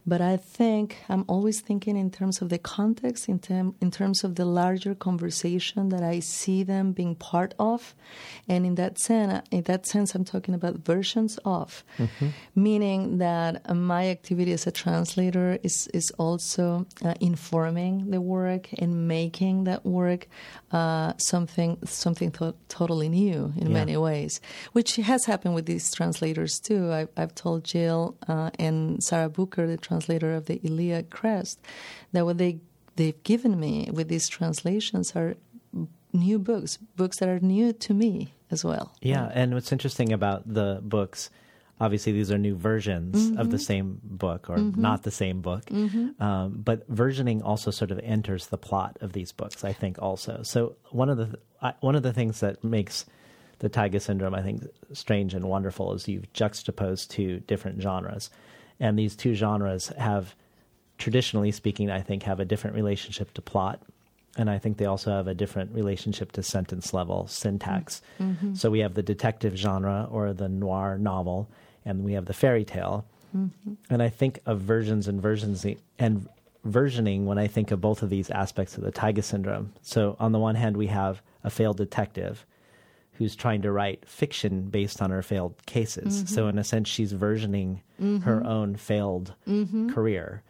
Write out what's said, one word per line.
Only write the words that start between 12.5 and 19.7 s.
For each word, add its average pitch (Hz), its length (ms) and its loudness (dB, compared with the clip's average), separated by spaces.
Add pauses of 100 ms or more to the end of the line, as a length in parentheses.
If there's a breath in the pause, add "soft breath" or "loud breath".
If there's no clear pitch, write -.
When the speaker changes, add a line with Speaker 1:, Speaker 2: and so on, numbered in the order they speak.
Speaker 1:
meaning 196 640 2
that 170 560 0
my 180 360 2
activity 180 420 0
as 165 160 -2
a - 40 0
translator 180 920 2
is, - 240 -2
is - 320 -2
also, 175 680 0 (180)
uh, 170 160 0
informing 175 920 0
the 185 100 2
work 185 560 0
and 170 300 2
making 170 560 2
that 185 220 0